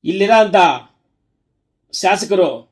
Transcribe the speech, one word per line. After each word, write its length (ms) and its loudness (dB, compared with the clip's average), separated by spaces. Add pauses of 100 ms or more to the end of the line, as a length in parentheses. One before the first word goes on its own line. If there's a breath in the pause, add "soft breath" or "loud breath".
(100)
ಇಲ್ಲಿರೋ 340 2
ಅಂತ 140 0 (1400)
ಶಾಸಕರು 520 0 (260)